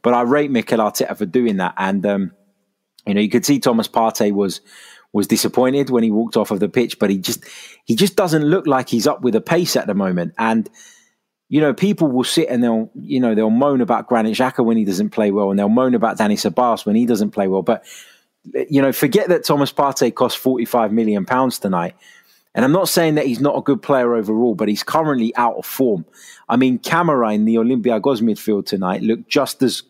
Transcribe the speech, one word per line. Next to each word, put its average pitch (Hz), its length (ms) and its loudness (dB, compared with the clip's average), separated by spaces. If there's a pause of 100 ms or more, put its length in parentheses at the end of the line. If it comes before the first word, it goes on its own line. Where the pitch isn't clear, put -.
But 120 100 4
I 120 80 2
rate 143 300 2
Mikel 113 280 0
Arteta - 380 -2
for 104 80 -4
doing 110 320 0
that. 90 200 -4
And, 98 280 -2
um, 98 260 -2 (760)
you 104 80 -2
know, 101 80 2
you 107 80 0
could 120 160 0
see 143 140 2
Thomas 113 280 0
Partey 110 460 0
was, 98 260 -2 (540)
was 101 140 0
disappointed 127 640 0
when 120 140 2
he 110 80 0
walked 110 240 -2
off 110 160 0
of 98 80 -2
the 101 80 0
pitch, - 320 -2
but 104 100 0
he 98 80 0
just, 95 240 -8 (440)
he 117 100 0
just 190 220 0
doesn't 160 260 0
look 156 240 0
like 131 220 0
he's 151 180 0
up 143 140 -2
with 123 120 0
the 107 60 2
pace 165 380 -2
at 113 100 -2
the 104 60 -4
moment. 90 440 -2
And 113 320 -2 (800)
you 156 120 2
know, 143 120 2
people 180 380 2
will 127 120 0
sit - 260 0
and 123 140 0
they'll, 113 320 0
you 135 240 -4
know, 117 160 2
they'll 110 140 2
moan 131 320 2
about 113 260 0
Granit 110 280 0
Xhaka 127 300 0
when 113 120 2
he 107 80 0
doesn't 101 260 -2
play 107 200 0
well, 101 180 0
and 98 80 0
they'll 101 120 2
moan 127 260 2
about 113 220 0
Dani 104 160 0
Ceballos 110 520 0
when 104 100 0
he 120 100 2
doesn't 107 260 0
play 98 160 -2
well. 95 140 0
But, 107 240 -2 (840)
you 139 120 2
know, 135 100 2
forget 175 380 0
that 170 140 2
Thomas 143 280 0
Partey 135 420 0
cost 123 240 -2
forty-five 113 540 0
million 107 340 0
pounds 127 340 -2
tonight. 90 360 -4 (600)
And 117 100 2
I'm 143 60 2
not 180 180 2
saying 160 260 2
that 139 120 0
he's 123 120 -2
not 143 160 0
a 135 60 -2
good 131 220 -2
player 123 320 2
overall, 110 400 0
but 107 120 -2
he's 107 140 -2
currently 139 540 0
out 120 220 0
of - 80 -10
form. 110 400 -2 (440)
I - 60 2
mean, 127 240 2
Camara 147 540 0
in 107 120 0
the 113 100 2
Olympiacos 117 680 0
midfield 104 440 -2
tonight 95 380 -2
looked 113 260 -2
just - 320 -2
as 120 280 -2